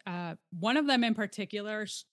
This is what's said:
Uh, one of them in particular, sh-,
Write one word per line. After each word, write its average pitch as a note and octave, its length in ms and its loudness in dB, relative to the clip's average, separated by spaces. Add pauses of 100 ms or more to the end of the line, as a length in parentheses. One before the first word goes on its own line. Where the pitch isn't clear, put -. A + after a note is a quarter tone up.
Uh, F3 280 -6 (160)
one G#3 260 2
of D4+ 120 4
them B3 160 6
in A3+ 100 4
particular, G#3 720 -4
sh-, - 160 -10 (100)